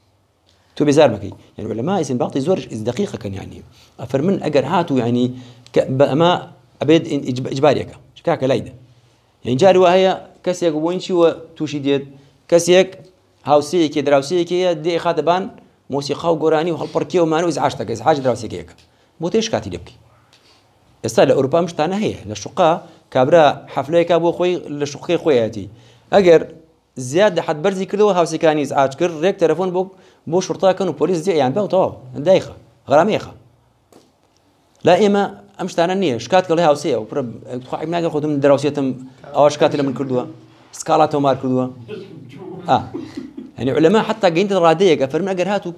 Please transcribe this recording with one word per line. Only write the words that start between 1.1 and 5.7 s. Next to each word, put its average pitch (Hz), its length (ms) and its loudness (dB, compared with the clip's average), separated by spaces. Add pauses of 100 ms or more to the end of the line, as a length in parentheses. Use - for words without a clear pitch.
مەکەی.» 95 180 -12 (240)
یعنی 104 120 -10
عولەما 123 320 -4
ئیستینباطی 143 460 -4
زۆر 185 120 0 (280)
دەقیقەکەن 120 520 -6
یعنی. 90 200 -16 (400)
ئەفەرمن 135 360 -2 (100)
ئەگەر 147 260 0
هاتوو 170 320 0
یعنی 120 220 0 (480)